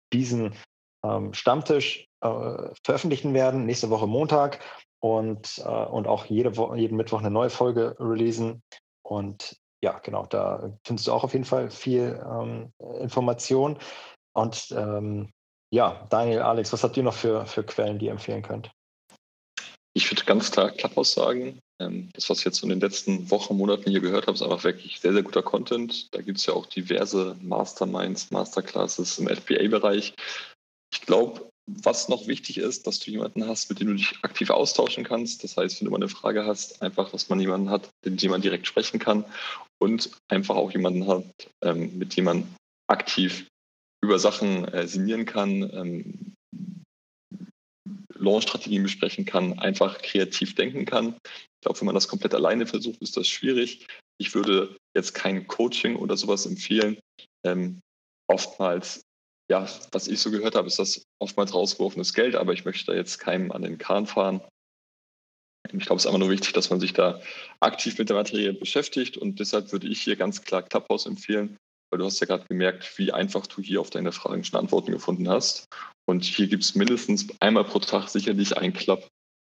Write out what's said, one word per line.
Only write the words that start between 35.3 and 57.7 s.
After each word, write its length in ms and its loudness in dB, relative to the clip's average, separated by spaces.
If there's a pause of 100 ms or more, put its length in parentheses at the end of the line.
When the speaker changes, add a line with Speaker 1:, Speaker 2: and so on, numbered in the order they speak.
Speaker 2:
Das 140 -8
heißt, 240 0
wenn 60 -2
du 60 -2
mal 60 2
eine 100 0
Frage 360 -2
hast, 380 -4
einfach, 280 -2
dass 180 -6
man 120 2
jemanden 300 2
hat, 180 0 (160)
mit 160 -2
dem 120 4
man 100 2
direkt 240 0
sprechen 320 0
kann 260 2 (560)
und 300 2 (180)
einfach 280 2
auch 160 2
jemanden 340 2
hat, 180 2 (380)
ähm, 340 0
mit 200 -4
dem 80 4
man 300 0 (340)
aktiv 580 0 (560)
über 160 6
Sachen, 500 2
äh, 200 -2
sinnieren 380 0
kann, 460 0
ähm, 600 -8 (1800)
Launch-Strategien 680 2
besprechen 420 -2
kann, 340 0
einfach 400 0
kreativ 580 -2
denken 280 0
kann. 300 0 (100)
Ich 380 -18
glaub, 180 -2
wenn 60 0
man 80 2
das 140 2
komplett 260 -2
alleine 320 4
versucht, 340 -6
ist 160 -6
das 120 2
schwierig. 580 0 (320)
Ich 160 -4
würde 420 4 (180)
jetzt 200 0
kein 320 -2
Coaching 500 2
oder 200 0
sowas 280 0
empfehlen. 540 2 (480)
Ähm, 340 0 (500)